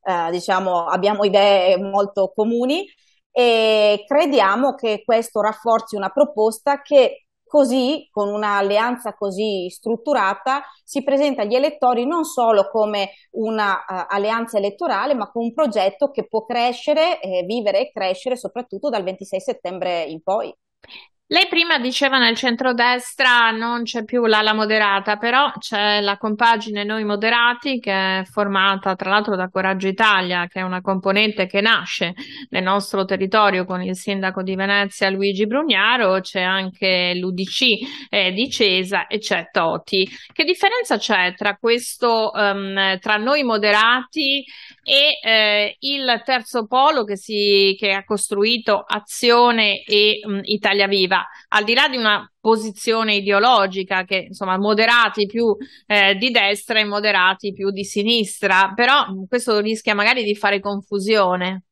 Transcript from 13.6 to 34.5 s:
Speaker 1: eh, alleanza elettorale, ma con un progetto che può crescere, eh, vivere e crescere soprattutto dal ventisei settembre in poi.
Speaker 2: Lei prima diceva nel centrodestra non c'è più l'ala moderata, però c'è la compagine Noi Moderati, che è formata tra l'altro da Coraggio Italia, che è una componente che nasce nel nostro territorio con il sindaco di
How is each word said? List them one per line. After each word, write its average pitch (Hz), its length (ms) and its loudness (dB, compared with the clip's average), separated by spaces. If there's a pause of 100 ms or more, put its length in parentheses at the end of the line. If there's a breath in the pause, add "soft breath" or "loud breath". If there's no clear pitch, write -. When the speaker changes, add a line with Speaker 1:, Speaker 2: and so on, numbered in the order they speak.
Speaker 1:
eh, 185 240 -6
alleanza 220 480 -2
elettorale, 214 580 -2
ma 214 160 -6
con 233 120 -4
un 233 100 -4
progetto 220 580 0
che - 160 -6
può 220 180 -4
crescere, 294 760 0
eh, 185 220 -4
vivere 208 440 -2
e - 40 -18
crescere 190 440 -4
soprattutto 240 540 -8
dal 214 140 -4
ventisei 190 360 -8
settembre 180 640 -6
in 156 180 -10
poi. - 320 -4 (800 loud breath)
Speaker 2:
Lei 370 160 2
prima 339 300 0
diceva 262 400 0
nel 233 180 2
centrodestra 247 1160 2
non 233 320 -4
c'è 226 200 -6
più 240 220 -2
l'ala 214 260 4
moderata, 208 680 0
però 254 420 0
c'è 208 420 0
la 202 160 -2
compagine 214 680 0
Noi 214 200 -4
Moderati, 233 760 0
che 208 120 -6
è 190 320 0
formata 196 720 0
tra 190 160 -4
l'altro 208 240 0
da 185 120 -4
Coraggio 190 380 -2
Italia, 190 640 0
che 185 140 -8
è - 20 -4
una 185 180 -6
componente 196 640 0
che 196 160 -2
nasce 185 540 -2 (340 loud breath)
nel - 140 -4
nostro 196 420 -2
territorio 190 600 2
con 185 180 -6
il 185 120 -6
sindaco 190 460 -6
di 185 140 -6